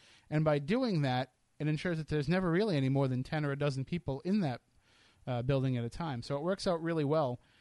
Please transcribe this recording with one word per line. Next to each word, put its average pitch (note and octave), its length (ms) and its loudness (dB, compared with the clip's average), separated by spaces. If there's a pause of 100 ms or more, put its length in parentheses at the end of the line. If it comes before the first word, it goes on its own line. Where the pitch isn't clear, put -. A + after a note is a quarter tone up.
(320)
and D#3 120 2
by D3+ 140 4
doing F3+ 460 0
that, B2+ 300 0 (260)
it D3+ 80 -2
ensures D#3 300 0
that D#3 100 -6
there's D3+ 220 0
never F#3 200 2
really F#3 280 2
any C3+ 120 2
more C#3 180 2
than B2+ 140 -2
ten D3+ 240 -4
or C#3 60 -2
a C#3 60 -4
dozen C#3 260 -2
people C#3+ 400 -6
in G3+ 160 2
that, C3+ 220 0 (680)
uh, B2 140 0
building C3 340 2
at A#2 80 -2
a A#2 60 -4
time. C#3+ 320 -6
So C#3+ 160 -4
it C#3+ 40 -6
works F#3 240 -2
out E3+ 160 0
really E3 220 0
well, C#3 380 0 (200)